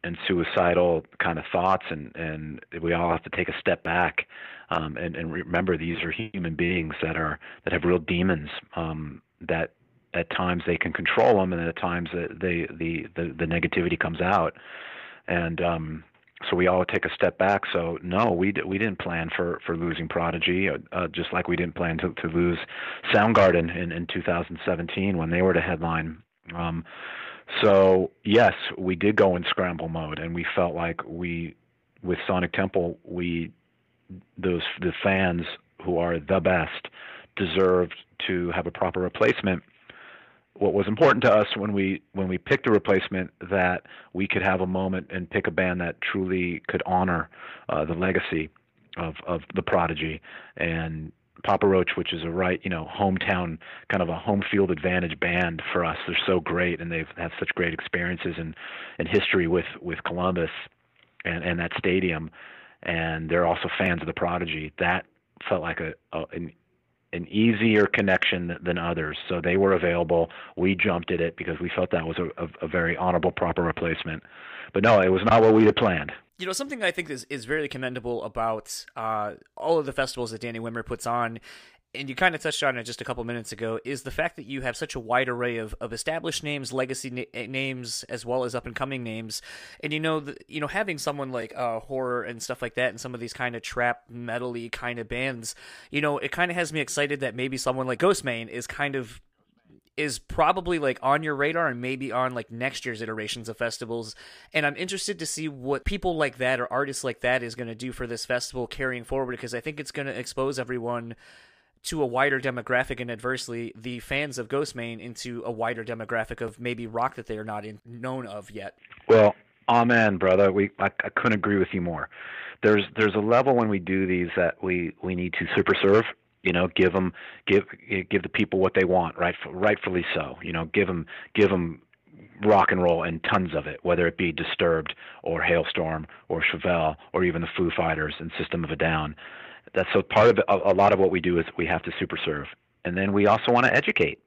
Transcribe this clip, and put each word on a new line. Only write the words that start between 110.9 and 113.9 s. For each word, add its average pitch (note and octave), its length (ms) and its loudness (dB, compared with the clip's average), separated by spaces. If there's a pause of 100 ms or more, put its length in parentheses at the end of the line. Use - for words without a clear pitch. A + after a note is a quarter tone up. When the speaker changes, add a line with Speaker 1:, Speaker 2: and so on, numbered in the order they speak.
Speaker 2:
to D#3 180 -2
a C3+ 40 2
wider C3 340 2
demographic B2+ 580 -2
and, A#2+ 100 -8
adversely, A#2+ 680 -6
the A#2+ 240 -10